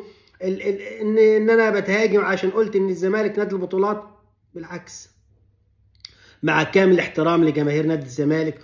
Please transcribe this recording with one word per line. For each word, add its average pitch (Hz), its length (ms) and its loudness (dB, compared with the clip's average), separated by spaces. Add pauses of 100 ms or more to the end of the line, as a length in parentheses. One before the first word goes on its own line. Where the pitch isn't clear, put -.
(440)
ال-، 190 180 -4
ال-، 196 200 -4
إن، 214 360 -4
إن 214 320 6
أنا 226 200 4 (100)
بتهاجم 196 420 2
عشان 185 280 -2
قلت 208 260 0
إن 190 140 0
الزمالك 202 500 -2
نادي 196 160 -4
البطولات. 190 480 -2 (520)
بالعكس، - 540 -16 (1300)
مع 156 200 0
كامل 185 360 4
احترام 165 440 0
لجماهير 147 420 0
نادي 156 200 -2
الزمالك 151 580 -4